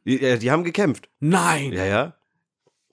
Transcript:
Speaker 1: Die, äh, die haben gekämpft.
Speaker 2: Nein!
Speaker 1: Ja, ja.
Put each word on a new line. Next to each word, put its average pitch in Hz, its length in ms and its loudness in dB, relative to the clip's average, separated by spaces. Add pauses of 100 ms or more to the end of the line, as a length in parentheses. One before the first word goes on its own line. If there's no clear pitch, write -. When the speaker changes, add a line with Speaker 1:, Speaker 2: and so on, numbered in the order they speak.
Speaker 1:
Die, 131 180 0
äh, 127 160 2
die 117 140 -2
haben 165 100 2
gekämpft. 170 460 -2 (100)
Speaker 2:
Nein! 160 540 0
Speaker 1:
Ja, 92 120 -4
ja. 113 320 -2 (760)